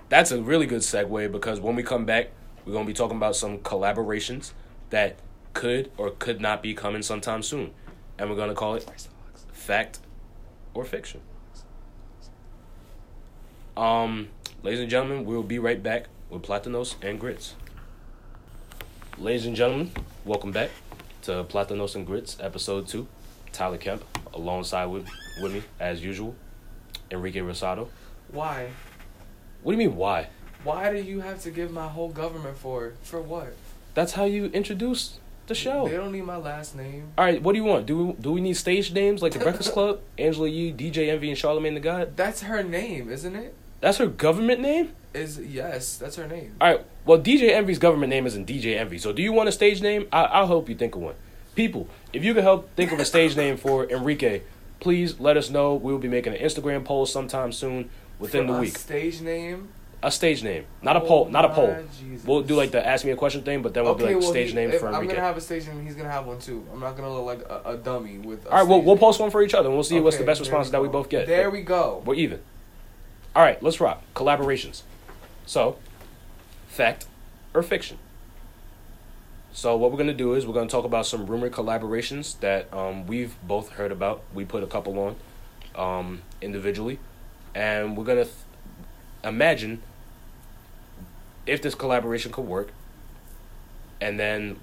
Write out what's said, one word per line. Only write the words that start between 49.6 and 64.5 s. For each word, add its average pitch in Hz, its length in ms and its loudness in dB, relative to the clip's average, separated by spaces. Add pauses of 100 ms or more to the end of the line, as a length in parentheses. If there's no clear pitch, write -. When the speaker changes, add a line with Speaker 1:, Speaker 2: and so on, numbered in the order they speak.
Speaker 1:
name? 208 280 2
I, 160 140 6
I'll 190 220 6
help 170 240 4
you 113 40 -6
think 117 200 -2
of 90 80 -8
one. 76 120 -6 (400)
People, 208 320 0 (280)
if 147 100 -2
you 220 80 4
can 220 120 6
help 190 320 6
think 175 160 4
of 156 60 2
a 143 60 2
stage 160 320 6
name 139 220 2
for 135 320 2
Enrique, 127 500 0 (400)
please 175 400 2
let 147 160 6
us 139 140 0
know. 143 240 4
We'll 135 240 0
be 127 100 -2
making 120 260 0
an - 60 -6
Instagram 143 420 0
poll 139 220 0
sometime 131 480 -2
soon 127 380 -6 (280)
within 127 280 0
Speaker 2:
For 123 80 0
Speaker 1:
the 123 40 0
Speaker 2:
a - 40 0
Speaker 1:
week. 104 160 -2
Speaker 2:
stage 160 420 -4
name? 170 480 -6 (340)
Speaker 1:
A 135 80 0
stage 151 320 2
name. 90 220 -4 (160)
Not 135 160 4
a 165 60 6
Speaker 2:
Oh 165 40 -2
Speaker 1:
poll, 156 220 8
not 151 160 8
a 151 40 8
Speaker 2:
my 156 60 -4
Speaker 1:
poll. 139 220 6 (240)
Speaker 2:
Jesus. 127 260 -14
Speaker 1:
We'll 139 140 6
do, 139 160 2
like, 135 140 6
the 117 140 2
Ask 131 200 2
Me 135 60 2
a 127 60 0
Question 139 260 0
thing, 143 180 -2
but 113 140 -2
then 120 100 2
we'll 120 120 6
be 117 80 2
Speaker 2:
Okay, 190 100 4
Speaker 1:
like, 180 80 4
Speaker 2:
well, 175 100 4
Speaker 1:
"Stage 170 160 2
Speaker 2:
he, 117 60 -4